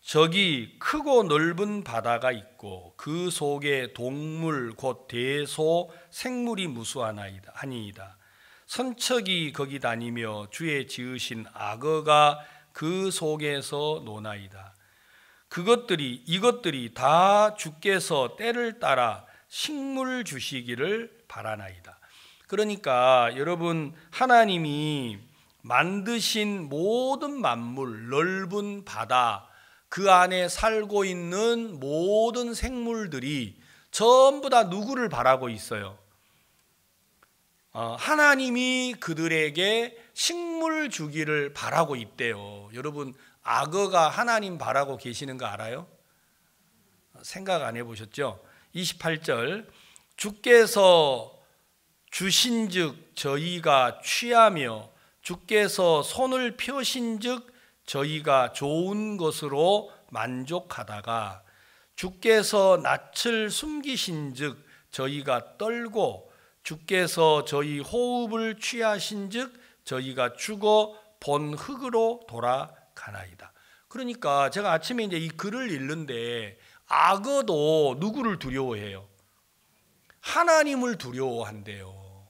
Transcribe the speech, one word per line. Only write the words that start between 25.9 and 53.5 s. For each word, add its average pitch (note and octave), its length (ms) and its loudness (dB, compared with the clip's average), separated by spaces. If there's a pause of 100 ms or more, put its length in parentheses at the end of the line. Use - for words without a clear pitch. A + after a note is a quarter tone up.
모든 B3+ 720 -2
만물, A#2+ 720 -4
넓은 F#3+ 720 -2
바다, A2+ 640 0 (420)
그 F#3+ 220 4
안에 F3+ 380 6
살고 G#3 560 0
있는 F#3+ 760 -2
모든 G#3+ 760 0
생물들이 F3+ 1040 -6 (300)
전부 C4 580 6
다 A#3+ 140 6
누구를 G#3+ 440 -2
바라고 C3 420 4
있어요? G#2 500 -8 (1800)
어, A#2 240 -6
하나님이 B3+ 1000 2
그들에게 E3 960 0 (160)
식물 E4 800 -2
주기를 D3+ 600 -4
바라고 C#3+ 420 0
있대요. G#2 800 -8
여러분, C#3 400 -10 (260)
악어가 D#3+ 680 2
하나님 G#3 500 -2
바라고 B2+ 380 0
계시는 C3 400 -10
거 B2 100 -8
알아요? A2 400 -8 (1400)
생각 F#3 400 -4
안 A#2 120 -6
해보셨죠? A2+ 640 -8 (340)
이십팔 E3 500 -6
절. C#3+ 440 -2 (500)
"주께서 F#3+ 1160 6 (760)
주신즉 F#3 1040 0
저희가 D3 880 2